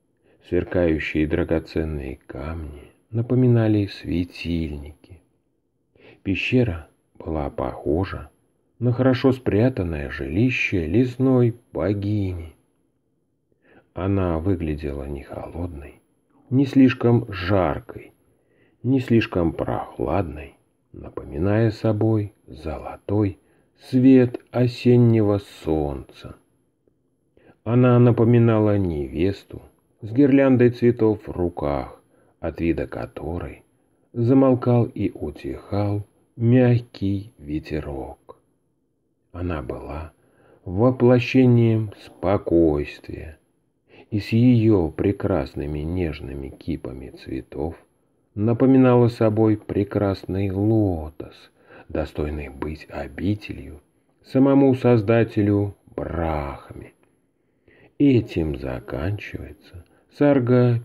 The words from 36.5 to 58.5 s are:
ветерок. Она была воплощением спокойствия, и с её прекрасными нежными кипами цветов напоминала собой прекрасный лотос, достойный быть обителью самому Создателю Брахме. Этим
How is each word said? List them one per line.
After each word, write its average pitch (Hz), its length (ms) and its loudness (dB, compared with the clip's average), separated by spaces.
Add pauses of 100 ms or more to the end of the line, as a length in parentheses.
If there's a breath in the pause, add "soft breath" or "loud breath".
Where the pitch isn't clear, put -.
ветерок. 73 1000 -10 (920)
Она 87 300 -6
была 73 500 -10 (520 soft breath)
воплощением 120 1300 4 (120)
спокойствия, 76 1300 -2 (720 soft breath)
и 107 80 -4
с - 120 -8
её 113 580 4
прекрасными 76 920 -4
нежными 76 680 -6
кипами 65 600 -10
цветов 69 680 -10 (580)
напоминала 123 760 4
собой 110 480 2
прекрасный 98 920 -4
лотос, 98 1000 -2 (380 loud breath)
достойный 76 600 -6
быть 76 400 -12
обителью 71 920 -8 (440)
самому 139 500 4
Создателю 107 1000 2 (200)
Брахме. 76 960 -6 (1040 soft breath)
Этим 95 580 2